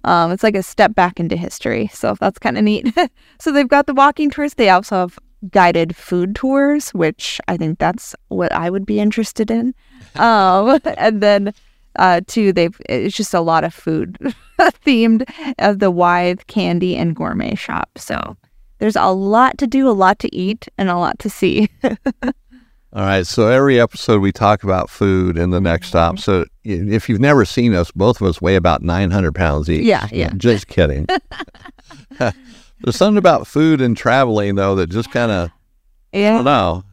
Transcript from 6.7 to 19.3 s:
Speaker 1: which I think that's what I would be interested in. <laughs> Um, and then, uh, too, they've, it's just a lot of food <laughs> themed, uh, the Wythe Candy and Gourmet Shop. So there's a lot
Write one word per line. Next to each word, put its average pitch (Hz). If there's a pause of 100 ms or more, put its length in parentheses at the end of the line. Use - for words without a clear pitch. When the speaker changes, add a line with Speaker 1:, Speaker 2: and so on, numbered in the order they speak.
Speaker 1:
which -
I 175
think 165
that's 180 (140)
what 180
I 170
would 196
be 208
interested 214
in. 233 (200)
<laughs> -
Um, 214 (200)
and 214
then, 202 (440)
uh, 180
too, 202
they've, 170 (120)
it's 127
just -
a 175
lot 165
of 165
food 160
<laughs> -
themed, 233 (360)
uh, 208
the 196
Wythe 175
Candy 180
and 165
Gourmet -
Shop. -
So - (420)
there's 214
a -
lot 214